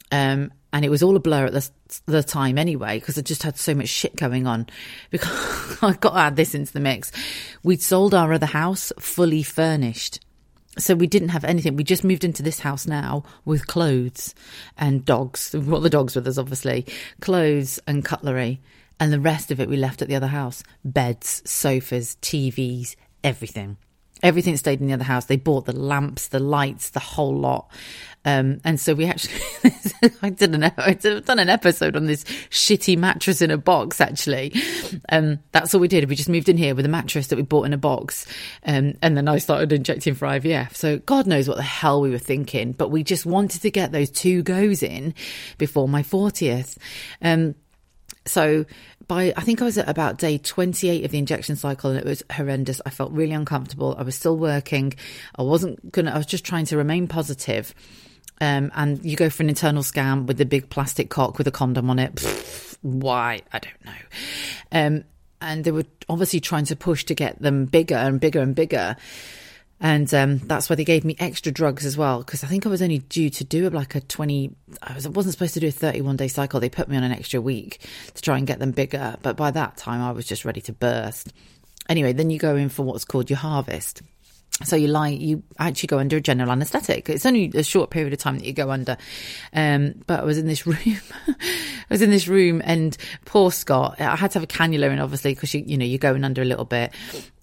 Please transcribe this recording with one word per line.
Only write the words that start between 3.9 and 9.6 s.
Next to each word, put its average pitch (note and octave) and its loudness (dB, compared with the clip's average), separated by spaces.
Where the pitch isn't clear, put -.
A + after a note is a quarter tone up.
going B2+ 0
on. A#2 0
<laughs> - -18
Because - -6
I G3 6
got - 2
to F#3 2
add D3 4
this D#3 2
into C#3+ -4
the C#3 -4
mix. C3+ -2
We'd E3+ 4
sold F#3+ 4
our E3 6
other D#3 2
house E3+ 0
fully D#3 2
furnished. D3+ 0